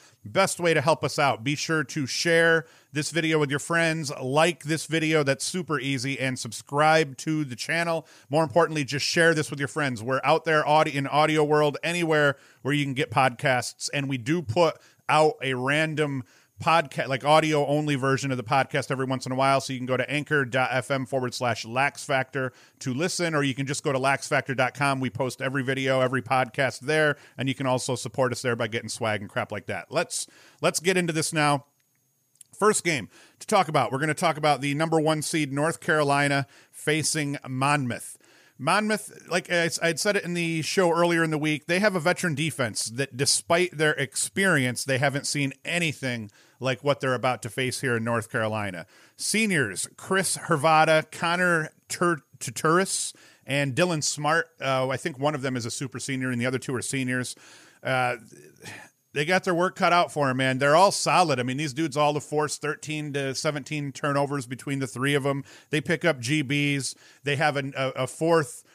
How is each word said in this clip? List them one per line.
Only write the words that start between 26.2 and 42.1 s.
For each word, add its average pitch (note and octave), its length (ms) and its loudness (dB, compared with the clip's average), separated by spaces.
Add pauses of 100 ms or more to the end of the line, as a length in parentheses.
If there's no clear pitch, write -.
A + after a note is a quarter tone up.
podcast B2+ 580 0
there, D3+ 360 2 (200)
and C3 120 -4
you C3 60 0
can C3+ 120 -4
also B2+ 300 0
support B2+ 360 -2
us - 80 -8
there A#2+ 160 -2
by A#2 100 -2
getting A2 220 -6
swag G#2+ 320 -2
and G2+ 80 -10
crap A2+ 240 -6
like G#2 140 -8
that. F#2 240 -8
Let's, - 360 -4 (360)
let's F3+ 180 0
get F3+ 160 2
into E3+ 160 0
this D#3 220 -2
now. D3 320 2 (840)
First - 300 2
game D3 260 -2 (300)
to - 80 -18
talk F#3+ 220 2
about, B2+ 240 0
we're C3 80 -2
gonna D#3 140 0
talk D#3+ 220 0
about D3 240 2
the C#3 140 -2
number D#3+ 260 2
one D3+ 220 2
seed D3 300 -2
North D3+ 260 -2
Carolina C#3+ 680 2 (280)
facing D3+ 640 -2 (100)
Monmouth. C3 680 -2 (400)
Monmouth, G3+ 720 -2
like F3 180 -2
I E3+ 180 2
s-, - 120 -4
I E3 80 -2
had E3+ 140 -2
said G#3 160 2
it G3+ 80 -2
in F3 100 -4
the E3 280 -2
show F3 280 2
earlier E3+ 320 4
in D#3+ 80 0
the D#3 80 0
week, D3+ 280 -2
they F3 120 0
have G#3 160 2
a F3+ 60 -2
veteran E3+ 340 0